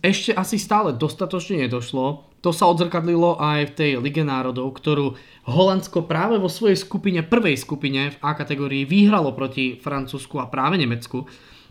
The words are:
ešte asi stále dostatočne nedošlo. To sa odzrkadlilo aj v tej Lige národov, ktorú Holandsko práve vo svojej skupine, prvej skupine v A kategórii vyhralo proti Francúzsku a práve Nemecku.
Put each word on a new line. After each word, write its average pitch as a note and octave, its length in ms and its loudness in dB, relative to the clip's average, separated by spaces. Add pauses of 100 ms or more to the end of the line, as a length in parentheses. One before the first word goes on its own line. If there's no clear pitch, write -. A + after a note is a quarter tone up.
ešte G3 320 2
asi F#3+ 240 -2
stále G3+ 380 0
dostatočne E3 720 -2
nedošlo. C3 640 -4 (120)
To F3 120 2
sa F3 160 4
odzrkadlilo E3+ 680 2
aj D3 320 0
v - 40 -20
tej D3+ 240 2
Lige C#3+ 240 -2
národov, C3 520 -2
ktorú C#3+ 440 -2 (280)
Holandsko F#3 600 2
práve G3+ 320 0
vo F#3 80 0
svojej G3 320 2
skupine, F3 440 -2
prvej F3 360 2
skupine C#3+ 560 -4
v - 80 -20
A D3 120 -2
kategórii C#3 520 -4
vyhralo F#3+ 480 4
proti C3 400 -4
Francúzsku C#3 640 -8
a A#2+ 80 -6
práve C#3 320 0
Nemecku. B2 480 -2 (440)